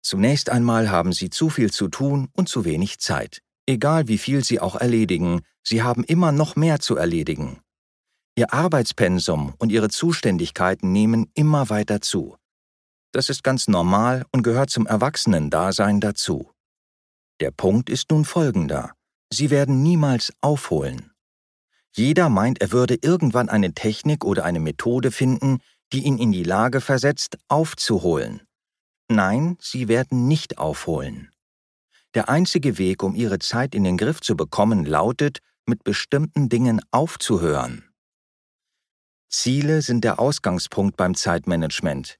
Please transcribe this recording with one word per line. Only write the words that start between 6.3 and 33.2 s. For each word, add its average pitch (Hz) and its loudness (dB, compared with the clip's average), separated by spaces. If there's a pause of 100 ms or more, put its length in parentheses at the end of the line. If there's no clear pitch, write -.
noch 151 0
mehr 156 2
zu - -2
erledigen. 78 -2 (760)
Ihr - 0
Arbeitspensum 92 0
und 113 0
Ihre 107 2
Zuständigkeiten 95 -2
nehmen 110 2
immer 151 2
weiter 104 -2
zu. - -6 (760)
Das 127 -2
ist - -6
ganz 131 0
normal 104 2
und 127 0
gehört 123 2
zum 113 0
Erwachsenen-Dasein 101 0
dazu. - -4 (880)
Der 69 -2
Punkt 104 0
ist 123 -4
nun 151 4
folgender. 92 -2 (360)
Sie 143 0
werden 139 4
niemals 147 2
aufholen. 80 -2 (800)
Jeder 156 2
meint, 113 2
er 90 -2
würde 123 2
irgendwann 139 2
eine 98 0
Technik 147 -2
oder 95 0
eine 85 -2
Methode 120 -2
finden, 131 2 (340)
die 131 -2
ihn 135 0
in 117 2
die 90 0
Lage 113 0
versetzt, 135 -2 (120)
aufzuholen. 87 -2 (680)
Nein, 117 2
Sie 127 -6
werden 123 0
nicht - -2
aufholen. 71 -6 (800)
Der - -2
einzige 143 0
Weg, 92 -2
um 98 -2
Ihre 107 -2